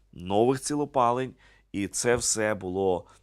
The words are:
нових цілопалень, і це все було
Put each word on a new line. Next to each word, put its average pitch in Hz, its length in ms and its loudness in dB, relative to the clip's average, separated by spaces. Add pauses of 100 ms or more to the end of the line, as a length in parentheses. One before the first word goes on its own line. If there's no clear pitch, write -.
(120)
нових 110 480 2
цілопалень, 131 760 -2 (380)
і 95 160 -4
це - 280 0
все 107 380 0
було 92 520 -2 (160)